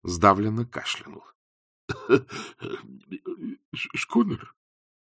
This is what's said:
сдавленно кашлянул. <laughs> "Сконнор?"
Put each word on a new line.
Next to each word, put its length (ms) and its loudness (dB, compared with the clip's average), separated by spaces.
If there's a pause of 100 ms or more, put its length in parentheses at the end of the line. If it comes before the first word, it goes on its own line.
сдавленно 600 4
кашлянул. 580 -10 (640)
<laughs> 360 2 (1700)
"Сконнор?" 600 0 (560)